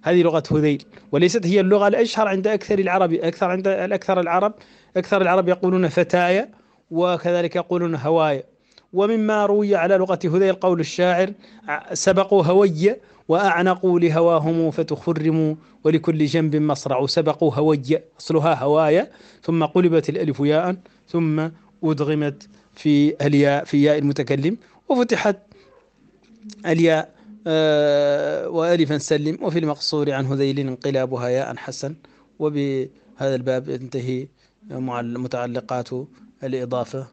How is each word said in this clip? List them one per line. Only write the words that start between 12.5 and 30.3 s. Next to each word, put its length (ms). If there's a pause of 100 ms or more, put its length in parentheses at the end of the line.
وأعنقوا 720
لهواهم 680
فتخرموا 840 (300)
ولكل 420
جنب 300
مصرع". 500
سبقوا 480
هوي، 480 (180)
أصلها 440
هوايا، 460 (320)
ثم 220
قلبت 440
الألف 320
ياءً، 360 (320)
ثم 400 (360)
أدغمت 640 (260)
في 520
الياء، 380
في 180
ياء 160
المتكلم، 580 (320)
وفتحت 480 (1300)
الياء، 480 (320)
آه، 1000
وألفا 500
سلم. 440
وفي 160
المقصور 540
عن 140
هذيل 320